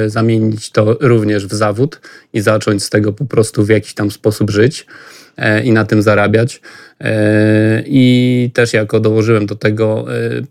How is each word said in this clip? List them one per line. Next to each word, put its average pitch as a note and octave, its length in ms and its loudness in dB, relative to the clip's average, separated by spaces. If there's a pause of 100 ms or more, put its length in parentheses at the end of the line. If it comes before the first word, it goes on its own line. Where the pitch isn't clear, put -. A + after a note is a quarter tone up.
e, G#2+ 40 -4
zamienić A2 600 -2
to A2 300 2
również G#2 460 2
w F2+ 60 -10
zawód G#2+ 480 -2 (320)
i A2 80 -2
zacząć G#2 420 0
z - 60 -10
tego G#2 240 0
po C3+ 120 -6
prostu A2 400 0
w G2+ 40 -2
jakiś G#2+ 240 0
tam G2+ 180 -4
sposób G#2+ 400 -2
żyć, A2 340 0 (520)
e, A2 260 0
i B2 80 0
na A2 140 2
tym G#2+ 160 2
zarabiać. G#2 600 0 (400)
E, G#2+ 840 2
i B2 680 2
też A#2+ 200 0
jako A2 260 0
dołożyłem A2 460 2
do G#2 100 -8
tego, A2 500 -2 (100)
e, A#2 360 -6